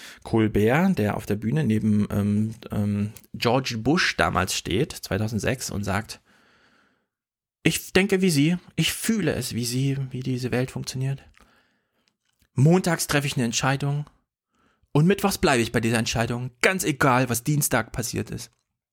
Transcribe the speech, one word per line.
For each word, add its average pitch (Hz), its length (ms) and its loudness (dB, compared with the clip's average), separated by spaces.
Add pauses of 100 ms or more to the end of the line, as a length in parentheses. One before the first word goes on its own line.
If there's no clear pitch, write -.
(240)
Colbert, 113 720 2
der 104 180 0
auf - 80 -6
der 101 120 -2
Bühne 120 260 -2
neben, 107 480 2
ähm, 104 440 0 (180)
ähm, 104 400 -2 (200)
George 120 460 0
Bush 135 380 0
damals - 380 0
steht, - 380 -2
zweitausendsechs, 107 800 -4
und 101 140 -4
sagt, 104 360 -6 (1400)
„Ich - 300 0
denke 190 300 2
wie 190 80 4
Sie, 156 260 4 (180)
ich - 180 -2
fühle 196 420 0
es - 200 -6
wie 117 100 -4
Sie, 135 340 0 (120)
wie 127 100 -8
diese 127 300 -4
Welt 127 220 -2
funktioniert. 131 500 -6 (1300)
Montags 165 520 4
treffe 143 220 0
ich - 80 -8
eine 127 80 0
Entscheidung 139 640 -2 (840)
und 151 160 4
mittwochs 196 320 2
bleibe 139 240 4
ich 113 80 -4
bei 123 100 0
dieser 113 180 2
Entscheidung, 120 520 -2 (100)
ganz 190 220 2
egal, 131 460 2
was 117 160 -2
Dienstag 143 480 0
passiert 110 380 -6
ist.“ - 200 -12 (420)